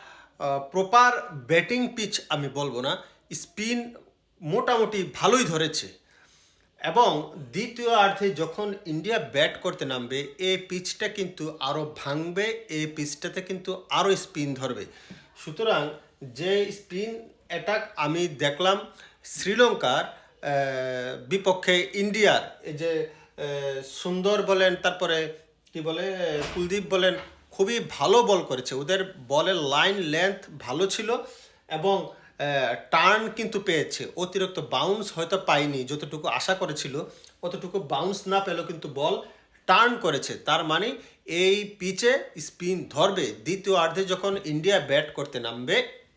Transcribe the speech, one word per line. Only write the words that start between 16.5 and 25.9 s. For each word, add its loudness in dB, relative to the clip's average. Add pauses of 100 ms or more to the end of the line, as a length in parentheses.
স্পিন -8 (200)
অ্যাটাক -2
আমি 0
দেখলাম 2 (440)
শ্রীলঙ্কার, 2
আহ, -4
বিপক্ষে 2
ইন্ডিয়ার, 4
এই -10
যে, -2 (300)
আহ, -4
সুন্দর 0
বলেন, 4
তারপরে -2 (300)
কি -8
বলে, -4 (380)